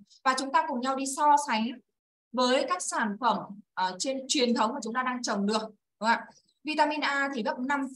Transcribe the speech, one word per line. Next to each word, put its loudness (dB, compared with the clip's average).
Và 4
chúng -4
ta 4
cùng -2
nhau 0
đi -4
so 6
sánh 0
với 4
các 0
sản -2
phẩm 2
ở -2
trên -4
truyền 2
thống 2
mà -8
chúng -6
ta -2
đang -2
trồng -2
được, 0
đúng -10
không -2
ạ? 0
Vitamin 0
A 0
thì -4
gấp -2
năm -2